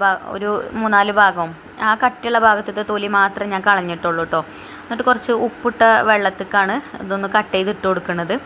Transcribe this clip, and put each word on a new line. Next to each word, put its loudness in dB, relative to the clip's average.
ഭാ-, 2
ഒരു -4
മൂന്നാല് 2
ഭാഗവും, 2
ആ 4
കട്ടിയുള്ള 0
ഭാഗത്തത്തെ 0
തൊലി -2
മാത്രമേ 0
ഞാൻ -4
കളഞ്ഞിട്ടുള്ളൂ 0
ട്ടോ. 0
എന്നിട്ട് -6
കുറച്ച് 0
ഉപ്പിട്ട -2
വെള്ളത്തിലേക്കാണ് 0
ഇതൊന്ന് -4
കട്ട് 0
ചെയ്ത് 0
ഇട്ട് -6
കൊടുക്കുന്നത്. -2